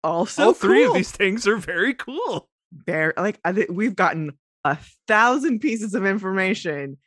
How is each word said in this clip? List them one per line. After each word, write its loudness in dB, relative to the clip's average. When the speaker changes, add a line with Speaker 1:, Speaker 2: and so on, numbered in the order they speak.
Speaker 1:
Also 0
Speaker 2:
All 8
three 4
Speaker 1:
cool. 4
Speaker 2:
of 2
these -4
things -2
are 2
very -2
cool. -8
Speaker 1:
They're, 0
like, -4
I -2
thi-, 0
we've -4
gotten 0
a 0
thousand 2
pieces -4
of 0
information -4